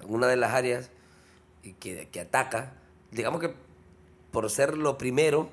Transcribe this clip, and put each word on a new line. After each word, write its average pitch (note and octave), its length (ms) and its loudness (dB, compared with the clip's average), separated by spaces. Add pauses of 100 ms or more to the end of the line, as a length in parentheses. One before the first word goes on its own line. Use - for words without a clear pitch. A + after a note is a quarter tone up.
una A#2 200 2
de B2+ 80 4
las A#2 180 2
áreas B2+ 360 0 (880)
que, E2+ 320 -10
que F2+ 80 -10
ataca, B2 540 -2 (380)
digamos A#2+ 280 -2
que E3 140 -4 (760)
por A2 180 0
ser C#3+ 280 0
lo C#3+ 200 0
primero D3 560 2